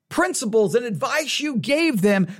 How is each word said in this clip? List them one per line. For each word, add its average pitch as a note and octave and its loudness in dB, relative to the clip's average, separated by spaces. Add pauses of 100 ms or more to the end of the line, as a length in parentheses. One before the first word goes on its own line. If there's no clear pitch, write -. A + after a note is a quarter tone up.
principles A3+ 0
and A#3+ 0
advice B3 -2
you C#4+ -2
gave C#4+ 0
them, G3 4 (120)